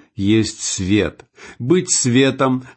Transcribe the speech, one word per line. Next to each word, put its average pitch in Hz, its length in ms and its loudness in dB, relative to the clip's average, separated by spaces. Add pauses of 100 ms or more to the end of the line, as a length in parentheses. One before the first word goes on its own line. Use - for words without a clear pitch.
(140)
есть 107 480 0
свет. 95 640 -2 (320)
Быть 151 340 0
светом — 131 760 0 (120)